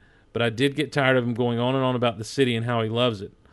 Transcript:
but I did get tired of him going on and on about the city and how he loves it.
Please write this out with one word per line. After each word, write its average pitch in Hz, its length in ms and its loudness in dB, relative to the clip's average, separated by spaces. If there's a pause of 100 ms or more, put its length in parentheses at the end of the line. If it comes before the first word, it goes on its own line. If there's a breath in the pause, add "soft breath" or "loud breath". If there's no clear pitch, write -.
(340 soft breath)
but 113 80 0
I 117 80 2
did 131 260 0
get 143 160 -4
tired 131 240 4
of 123 80 2
him 120 80 -2
going 120 260 0
on 123 160 0
and 135 80 0
on 127 140 0
about 117 220 -2
the 110 60 -8
city 127 300 0
and 113 120 -2
how 117 160 0
he 110 80 -2
loves 117 320 0
it. - 100 -12 (200 soft breath)